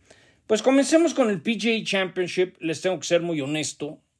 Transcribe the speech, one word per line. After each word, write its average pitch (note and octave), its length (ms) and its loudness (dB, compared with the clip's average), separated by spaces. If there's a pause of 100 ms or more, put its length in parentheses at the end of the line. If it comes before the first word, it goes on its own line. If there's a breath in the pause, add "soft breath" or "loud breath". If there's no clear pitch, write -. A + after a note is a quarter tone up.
(480 soft breath)
Pues G#3+ 140 2
comencemos C#4 520 4
con B3 160 2
el G3 120 -2
P A3+ 160 -2
G A3 240 0
A - 20 -8
Championship. F#3 760 -2
Les D#3+ 180 -4
tengo F#3 180 -2
que C#3 80 -10
ser E3+ 160 2
muy E3 200 -4
honesto. D3 580 -6 (200)